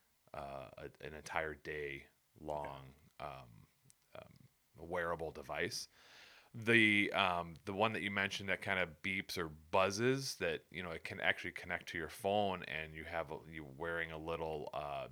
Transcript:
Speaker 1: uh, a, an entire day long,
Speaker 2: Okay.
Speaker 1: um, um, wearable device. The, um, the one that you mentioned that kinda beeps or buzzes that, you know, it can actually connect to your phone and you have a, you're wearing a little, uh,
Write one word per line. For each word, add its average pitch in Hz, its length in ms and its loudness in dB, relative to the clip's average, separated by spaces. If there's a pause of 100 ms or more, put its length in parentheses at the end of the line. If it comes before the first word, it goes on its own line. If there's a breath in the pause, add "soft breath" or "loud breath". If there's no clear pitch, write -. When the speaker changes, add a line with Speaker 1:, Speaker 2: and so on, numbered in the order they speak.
(340 soft breath)
Speaker 1:
uh, 69 340 -8 (100)
a, 71 280 -10
an 76 80 -10
entire 78 400 -2
day 73 500 -6 (360)
long, 73 260 -4 (540)
Speaker 2:
Okay. 76 100 -6
Speaker 1:
um, 65 180 -14 (680)
um, - 720 -18
wearable 85 420 -2
device. 76 580 -4 (640 loud breath)
The, 107 580 8
um, 87 420 2 (120)
the 101 80 -2
one 110 180 4
that 85 100 -2
you 101 80 0
mentioned 98 380 0
that 92 140 2
kinda 92 260 2 (140)
beeps 95 340 -2
or 85 140 0 (200)
buzzes 113 640 4
that, 82 340 0
you 90 120 -6
know, 87 80 -6
it 80 140 -8
can - 160 -6
actually 90 320 2
connect 90 380 -6
to 90 80 -4
your 80 100 -2
phone 98 560 2
and 78 300 -6
you 78 100 -8
have 82 260 -4
a, 78 60 -6 (160)
you're 78 120 -8 (120)
wearing 82 340 -2
a 78 80 -6
little, 80 540 -4
uh, 71 400 -4